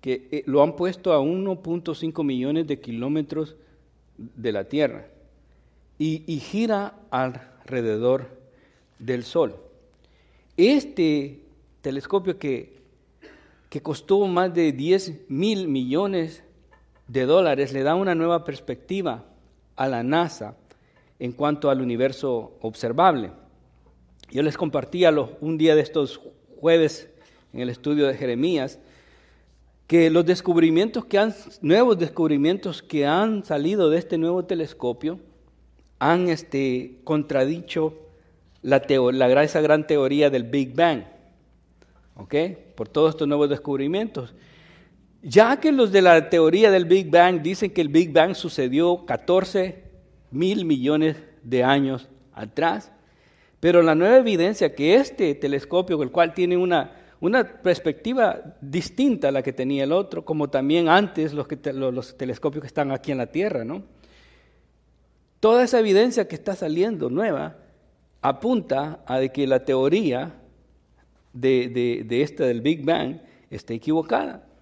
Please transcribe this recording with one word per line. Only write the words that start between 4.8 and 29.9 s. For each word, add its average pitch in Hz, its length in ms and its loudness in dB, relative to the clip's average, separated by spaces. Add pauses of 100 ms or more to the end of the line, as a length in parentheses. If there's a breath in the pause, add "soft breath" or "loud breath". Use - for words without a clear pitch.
y, 156 260 -4
y 160 140 -8
gira 202 560 -6 (160)
alrededor 123 1300 -4 (580 soft breath)
del 120 260 -8
Sol. 127 320 -2 (1040)
Este 160 840 0 (380)
telescopio 165 580 -6
que, 131 380 -8 (920 soft breath)
que 147 120 -10
costó 196 460 0
más 180 260 0
de 165 180 0
diez 160 560 -2
mil 185 400 -2
millones 156 760 -4 (640)
de 127 180 -2
dólares 143 480 2
le 135 100 -4
da 151 120 0
una 185 200 -2
nueva 165 300 -2
perspectiva 139 800 -8 (500)
a 131 120 -2
la 120 160 -4
nasa 147 520 -4 (640 soft breath)
en 123 140 -8
cuanto 147 360 -2
al 135 120 0
universo 123 800 -4
observable. 120 680 0 (1000)
Yo 131 120 -2
les 151 120 -2
compartía 160 560 0
los, 143 200 0 (100)
un 160 160 -4
día 156 180 6
de 156 60 6
estos - 400 -4 (380)
jueves 160 500 2 (420 soft breath)
en 120 80 -14
el 123 100 -6
estudio 147 380 0
de 131 80 0
Jeremías 135 640 -4 (1080 soft breath)
que 165 220 6